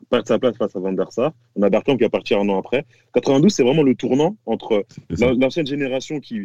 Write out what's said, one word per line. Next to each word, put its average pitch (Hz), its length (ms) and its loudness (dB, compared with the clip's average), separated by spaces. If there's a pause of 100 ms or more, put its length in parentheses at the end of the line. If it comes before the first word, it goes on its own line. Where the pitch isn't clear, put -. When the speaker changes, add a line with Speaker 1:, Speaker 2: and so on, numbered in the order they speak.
(120)
Speaker 1:
perdre 120 160 0
sa 113 100 2
place 117 200 0
face 107 180 -4
à 98 40 -6
Van 95 120 -4
der 92 200 -4
Sar. 135 200 -2 (240)
On 98 80 0
a 104 80 2
Bergkamp 110 260 2
qui 110 60 2
va 101 60 2
partir 104 300 -2
un 101 100 0
an 95 100 0
après. 127 260 -4 (300)
Quatre-vingt-douze, 139 380 4
c'est 143 100 2
vraiment 143 180 4
le 131 140 4
tournant 143 400 0 (100)
entre 107 380 -2 (260)
Speaker 2:
C'est - 80 -8
ça. 120 100 2
Speaker 1:
la, 131 60 2
l'ancienne 131 320 0
génération 135 540 -6
qui, 113 240 -10